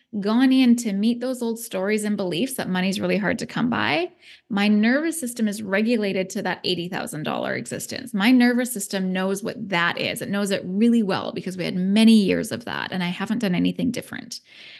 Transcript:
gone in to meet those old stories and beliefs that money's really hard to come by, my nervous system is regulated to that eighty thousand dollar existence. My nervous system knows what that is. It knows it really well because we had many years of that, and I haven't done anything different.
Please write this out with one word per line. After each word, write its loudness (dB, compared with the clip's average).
gone 4
in 8
to -2
meet 0
those -4
old -4
stories -2
and 0
beliefs -2
that -6
money's 0
really 0
hard 0
to -8
come -2
by, 0
my 0
nervous 2
system -4
is -6
regulated 0
to -6
that -4
eighty -2
thousand -8
dollar -4
existence. -10
My 4
nervous 4
system -4
knows -2
what -8
that 0
is. -4
It -8
knows -2
it -2
really 4
well -2
because -8
we -4
had -4
many 6
years 4
of -8
that, -6
and -4
I -4
haven't -4
done 0
anything 0
different. -10